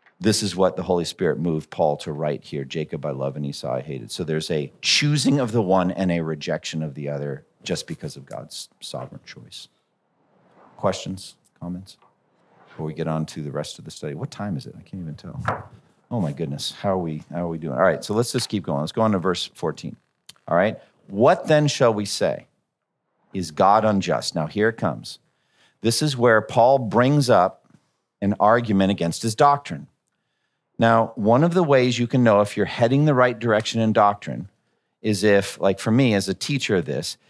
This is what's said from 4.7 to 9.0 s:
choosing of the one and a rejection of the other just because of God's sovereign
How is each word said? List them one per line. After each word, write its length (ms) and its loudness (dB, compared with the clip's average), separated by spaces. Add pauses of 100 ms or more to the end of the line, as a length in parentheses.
choosing 580 2
of 120 -2
the 100 2
one 300 2
and 200 0
a 100 0
rejection 600 -6
of 140 -8
the 120 -8
other 380 -6 (160)
just 240 -6
because 300 -12
of 100 -20
God's 420 -14 (120)
sovereign 480 -14